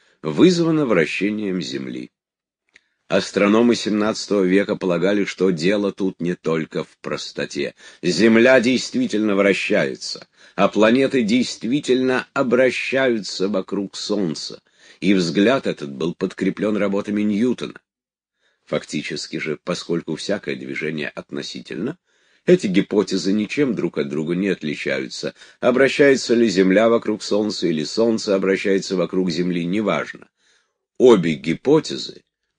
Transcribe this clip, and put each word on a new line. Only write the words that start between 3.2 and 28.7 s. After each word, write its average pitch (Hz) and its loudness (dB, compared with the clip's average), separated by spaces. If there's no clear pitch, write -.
семнадцатого 104 0
века 95 2
полагали, 92 0
что 95 0
дело 95 0
тут 95 -4
не 87 -4
только 80 -4
в - -14
простоте. 71 -8
Земля 113 6
действительно 110 0
вращается, 95 0
а 98 4
планеты 123 4
действительно 127 0
обращаются 123 0
вокруг 98 -6
Солнца, 85 -6
и 92 2
взгляд 98 2
этот 76 -6
был 78 -4
подкреплён 95 -2
работами 101 -2
Ньютона. 104 -2
Фактически 76 -8
же, 76 -6
поскольку 85 -6
всякое 90 -6
движение 73 -8
относительно, 71 -10
эти 180 4
гипотезы 95 0
ничем 107 -2
друг 87 -4
от 71 -2
друга 78 -4
не 98 -2
отличаются. 71 -6
Обращается 135 4
ли 117 4
Земля 95 4
вокруг 107 0
Солнца 104 -2
или 78 -2
Солнце 110 0
обращается 98 0